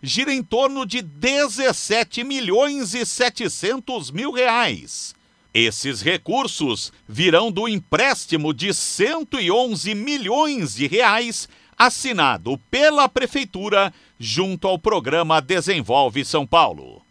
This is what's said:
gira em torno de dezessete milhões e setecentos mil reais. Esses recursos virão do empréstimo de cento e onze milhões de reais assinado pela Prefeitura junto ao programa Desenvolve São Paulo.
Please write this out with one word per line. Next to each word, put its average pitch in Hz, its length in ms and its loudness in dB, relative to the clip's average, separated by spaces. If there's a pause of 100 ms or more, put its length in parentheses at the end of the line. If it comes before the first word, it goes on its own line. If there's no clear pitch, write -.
gira 262 300 0
em 262 80 -2
torno 262 420 0
de 233 160 -4
dezessete 233 1200 0
milhões 262 680 0
e 240 140 -4
setecentos 233 1040 -4
mil 240 220 -6
reais. 233 800 -2 (400)
Esses 113 480 0
recursos 170 920 -2 (160)
virão 170 440 4
do 208 160 -4
empréstimo 170 840 0
de 180 220 -2
cento 285 640 -2
e 190 100 -2
onze 214 460 0
milhões 247 800 -2
de 135 140 -2
reais 220 600 2 (300)
assinado 139 800 2 (100)
pela 285 400 4
Prefeitura 202 880 0 (240)
junto 170 480 -2
ao 190 100 2
programa 160 640 2
Desenvolve 139 840 0
São 147 200 0
Paulo. 80 560 0 (100)